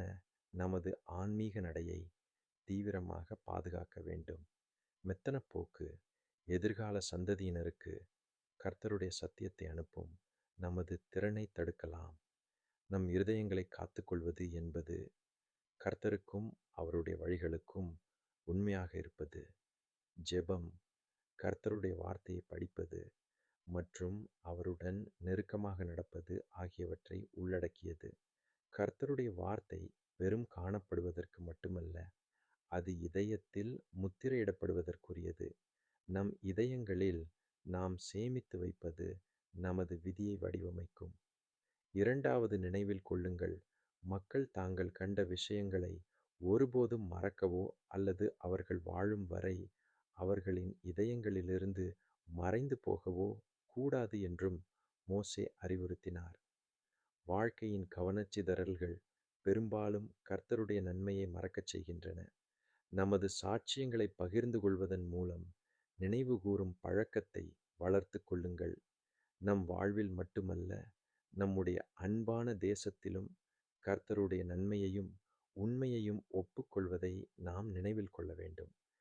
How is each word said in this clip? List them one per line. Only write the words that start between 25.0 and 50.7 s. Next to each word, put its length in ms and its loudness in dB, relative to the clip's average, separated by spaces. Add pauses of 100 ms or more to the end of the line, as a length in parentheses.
நெருக்கமாக 680 -2
நடப்பது 500 -6 (140)
ஆகியவற்றை 680 -8 (120)
உள்ளடக்கியது. 800 -4 (640)
கர்த்தருடைய 600 0
வார்த்தை 460 -4 (400)
வெறும் 300 2
காணப்படுவதற்கு 880 -2
மட்டுமல்ல, 580 -6 (760)
அது 260 -2
இதயத்தில் 760 -2 (240)
முத்திரையிடப்படுவதற்குரியது. 1500 -2 (600)
நம் 320 2
இதயங்களில் 840 2 (440)
நாம் 320 0
சேமித்து 600 -4
வைப்பது 480 -4 (480)
நமது 460 0
விதியை 360 -2
வடிவமைக்கும். 800 -4 (800)
இரண்டாவது, 640 4
நினைவில் 440 2
கொள்ளுங்கள், 540 0 (460)
மக்கள் 480 -2
தாங்கள் 400 0
கண்ட 340 0
விஷயங்களை 680 0 (480)
ஒருபோதும் 720 4
மறக்கவோ 540 2 (220)
அல்லது 380 2 (140)
அவர்கள் 460 0
வாழும் 420 0
வரை 300 0 (600)
அவர்களின் 560 2 (100)